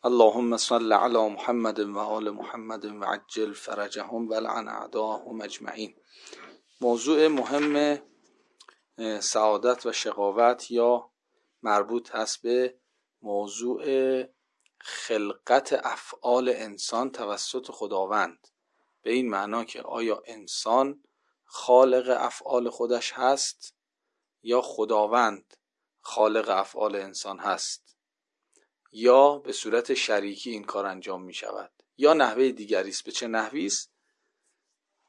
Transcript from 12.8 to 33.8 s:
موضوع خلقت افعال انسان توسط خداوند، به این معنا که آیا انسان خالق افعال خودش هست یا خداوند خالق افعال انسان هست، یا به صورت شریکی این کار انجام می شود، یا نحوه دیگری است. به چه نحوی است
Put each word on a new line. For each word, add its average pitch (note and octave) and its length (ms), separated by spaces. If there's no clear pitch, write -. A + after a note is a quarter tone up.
موضوع G#2 640
خلقت - 920
افعال B2 760
انسان A#2 640
توسط A#2+ 600
خداوند، F#2+ 800
به A2 80
این B2 200
معنا G#2 340
که A#2 180
آیا A#2 440
انسان A#2 760
خالق B2+ 760
افعال B2 500
خودش A#2+ 420
هست C3 640
یا A#2+ 180
خداوند A2 960
خالق A2 400
افعال G2+ 480
انسان G2 420
هست، - 580
یا C3+ 460
به C#3 140
صورت A#2 420
شریکی G2+ 560
این G#2 140
کار G2+ 220
انجام F#2 360
می F#2 120
شود، G2+ 380
یا D3 180
نحوه B2+ 360
دیگری G2+ 380
است. - 160
به A#2 80
چه - 140
نحوی A2+ 400
است - 240